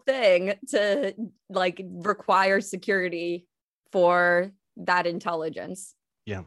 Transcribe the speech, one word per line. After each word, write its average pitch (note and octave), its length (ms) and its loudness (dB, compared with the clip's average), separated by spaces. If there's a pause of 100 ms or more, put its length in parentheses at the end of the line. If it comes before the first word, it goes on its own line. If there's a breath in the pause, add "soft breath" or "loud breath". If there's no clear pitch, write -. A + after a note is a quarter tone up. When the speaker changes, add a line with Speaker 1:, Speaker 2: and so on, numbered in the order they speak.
Speaker 1:
thing G3+ 480 2 (160)
to, G#3 420 0 (380)
like, F#3 340 -2
require F#3+ 760 0
security F3 880 -4 (440)
for F3 600 4 (240)
that F3+ 320 0
intelligence. E3+ 880 -8 (320)
Speaker 2:
Yeah, G2 140 -8
yeah. F2 60 -14